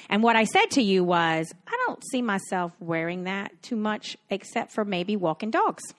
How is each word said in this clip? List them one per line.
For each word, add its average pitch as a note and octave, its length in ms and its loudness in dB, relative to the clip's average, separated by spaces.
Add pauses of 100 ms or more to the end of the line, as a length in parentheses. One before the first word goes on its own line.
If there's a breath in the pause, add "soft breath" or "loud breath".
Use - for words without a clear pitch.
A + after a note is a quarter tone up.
And G#3 140 2
what A#3 120 6
I A3+ 100 4
said G4+ 260 2
to C#4 100 2
you F#3+ 220 4
was, E3 500 2 (140)
I A#4 180 -4
don't - 240 -4
see B3+ 140 -2
myself F#3+ 560 -2
wearing E3+ 460 -4
that G3 260 -6 (100)
too - 140 -8
much G#3+ 420 -4 (140)
except - 400 -6
for A3 120 -2
maybe G3 320 -2
walking F3+ 360 -2
dogs. F#4 320 0 (160)